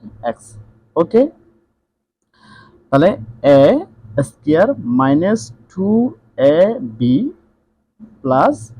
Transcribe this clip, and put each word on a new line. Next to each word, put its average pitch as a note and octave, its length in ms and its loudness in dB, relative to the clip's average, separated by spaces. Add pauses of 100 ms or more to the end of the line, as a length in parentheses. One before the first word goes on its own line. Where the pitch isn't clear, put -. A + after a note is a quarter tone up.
(300)
এক্স। - 160 -10 (560)
ওকে, A3 200 0 (1700)
তাহলে D3 200 2 (480)
এ C3+ 40 6 (680)
স্কয়ার D#3+ 380 0 (320)
মাইনাস E3 420 0 (300)
টু F#3+ 180 -6 (640)
এ D#3+ 40 0 (420)
বি B2 160 0 (1080)
প্লাস C3+ 320 0 (240)